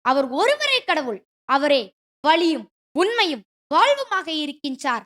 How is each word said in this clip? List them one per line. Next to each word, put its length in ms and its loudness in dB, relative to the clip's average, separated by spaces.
அவர் 280 0
ஒருவரே 560 0
கடவுள். 420 -4
அவரே 500 0
வழியும் 480 2
உண்மையும் 440 0
வாழ்வுமாக 560 0
இருக்கின்றார். 760 -6